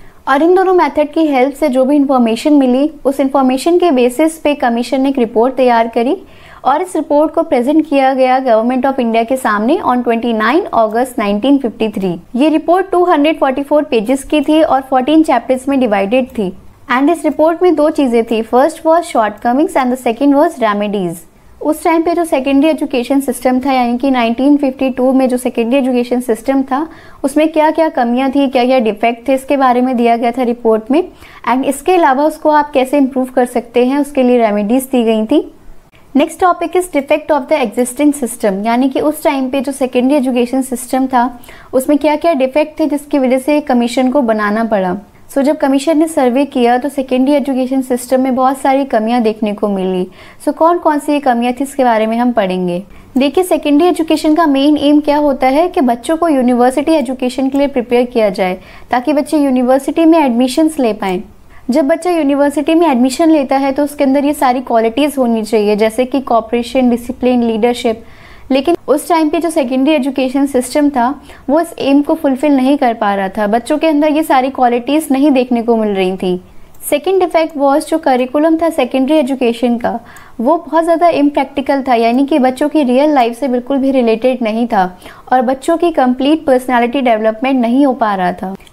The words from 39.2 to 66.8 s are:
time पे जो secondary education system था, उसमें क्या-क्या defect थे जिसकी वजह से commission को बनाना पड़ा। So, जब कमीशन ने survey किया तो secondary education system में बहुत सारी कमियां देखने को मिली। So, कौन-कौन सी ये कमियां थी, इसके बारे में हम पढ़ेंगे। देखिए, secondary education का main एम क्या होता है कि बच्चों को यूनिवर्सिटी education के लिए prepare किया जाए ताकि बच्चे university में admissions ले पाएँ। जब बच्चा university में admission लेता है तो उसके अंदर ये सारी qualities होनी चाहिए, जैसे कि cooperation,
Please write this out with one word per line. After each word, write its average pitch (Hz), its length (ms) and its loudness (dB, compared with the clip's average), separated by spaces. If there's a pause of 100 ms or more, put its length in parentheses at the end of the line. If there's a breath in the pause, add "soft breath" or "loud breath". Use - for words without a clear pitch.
time 269 260 0
पे 277 120 -2
जो 277 100 -6
secondary 254 460 0
education 254 440 0
system 262 460 -4
था, 254 320 -2 (340 loud breath)
उसमें 269 240 2
क्या-क्या 302 360 0
defect 302 460 -2
थे 320 60 0
जिसकी 285 340 -2
वजह 262 180 2
से 294 240 0
commission 254 500 0
को 285 100 2
बनाना 214 420 0
पड़ा। 196 340 -2 (380 soft breath)
So, 277 60 2
जब 294 160 2
कमीशन 277 400 0
ने 320 100 2
survey 277 380 0
किया 247 320 0
तो 269 120 -4
secondary 262 460 0
education 269 460 -2
system 262 400 -2
में 262 140 0
बहुत 262 220 0
सारी 277 280 0
कमियां 233 380 0
देखने 214 300 -2
को 208 140 -2
मिली। 185 400 -2 (380 loud breath)
So, 294 80 0
कौन-कौन 320 460 0
सी 285 120 -4
ये 294 80 0
कमियां 247 340 0
थी, 247 100 -6
इसके 269 200 -2
बारे 220 240 2
में 226 100 -2
हम 247 140 2
पढ़ेंगे। 185 520 -2 (340 loud breath)
देखिए, 285 260 2
secondary 311 440 2
education 320 480 0
का 339 100 2
main 285 320 2
एम 294 220 2
क्या 294 180 0
होता 277 300 0
है 294 200 2
कि 359 140 -2
बच्चों 320 360 0
को 339 100 0
यूनिवर्सिटी 262 640 2
education 262 580 -2
के 269 80 -2
लिए 285 100 2
prepare 247 380 -2
किया 226 240 0
जाए 185 280 -2 (340 loud breath)
ताकि 254 220 0
बच्चे 294 240 0
university 269 680 0
में 330 140 6
admissions 262 600 0
ले 233 140 0
पाएँ। 202 300 -4 (460 soft breath)
जब 269 180 2
बच्चा 330 240 0
university 294 640 0
में 339 120 4
admission 262 420 2
लेता 269 280 2
है 277 140 0
तो 294 120 -2
उसके 294 200 -4
अंदर 269 220 2
ये 294 80 0
सारी 269 280 0
qualities 247 560 0
होनी 233 260 0
चाहिए, 214 320 0
जैसे 220 300 0
कि 254 160 -2
cooperation, 240 680 0